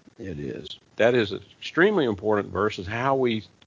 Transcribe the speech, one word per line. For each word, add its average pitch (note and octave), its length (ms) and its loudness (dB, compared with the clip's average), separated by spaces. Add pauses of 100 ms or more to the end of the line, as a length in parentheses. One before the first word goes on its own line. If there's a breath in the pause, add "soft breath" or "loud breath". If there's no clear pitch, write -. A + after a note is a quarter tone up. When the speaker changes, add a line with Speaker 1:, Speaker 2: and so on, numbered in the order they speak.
(200)
Speaker 1:
It F2+ 180 -10
is. D2 300 -10 (280)
Speaker 2:
That A#2+ 200 4
is G2+ 160 2
an F#2 80 -8 (180)
extremely F#3 460 2
important G#2 480 0
verse, G2+ 260 -2
is F2+ 80 -8
how B2 300 0
we A#2+ 260 0 (240)